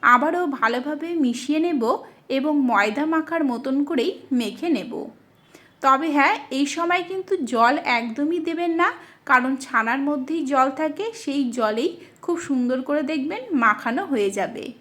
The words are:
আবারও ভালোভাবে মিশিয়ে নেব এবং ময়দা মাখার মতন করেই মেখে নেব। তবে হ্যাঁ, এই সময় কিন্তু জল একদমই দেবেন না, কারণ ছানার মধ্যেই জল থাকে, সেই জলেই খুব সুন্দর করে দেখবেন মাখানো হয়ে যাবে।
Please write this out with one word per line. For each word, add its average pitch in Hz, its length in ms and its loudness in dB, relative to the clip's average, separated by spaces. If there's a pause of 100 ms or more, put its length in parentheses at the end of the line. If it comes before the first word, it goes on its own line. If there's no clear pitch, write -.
(140)
আবারও 320 300 2 (160)
ভালোভাবে 285 500 -2 (140)
মিশিয়ে 277 420 0
নেব 302 180 0 (540)
এবং 294 160 0 (160)
ময়দা 214 360 2
মাখার 320 460 0
মতন 262 240 -4 (140)
করেই 320 220 0 (280)
মেখে 226 380 -4
নেব। 175 160 -8 (880)
তবে 269 340 4
হ্যাঁ, 294 200 6 (220)
এই 285 80 4 (100)
সময় 349 340 0
কিন্তু 381 240 -4 (180)
জল 240 240 6 (220)
একদমই 277 500 -2
দেবেন 339 240 -2 (100)
না, 370 80 4 (400)
কারণ 262 220 4 (120)
ছানার 233 440 0
মধ্যেই 294 340 -2 (100)
জল 262 160 4 (120)
থাকে, 311 260 -2 (160)
সেই 285 200 -2 (160)
জলেই 226 340 0 (300)
খুব 349 140 -2 (120)
সুন্দর 254 300 0 (100)
করে 294 140 0 (100)
দেখবেন 320 300 -4 (220)
মাখানো 226 380 0 (100)
হয়ে 208 260 2
যাবে। 180 260 -4 (180)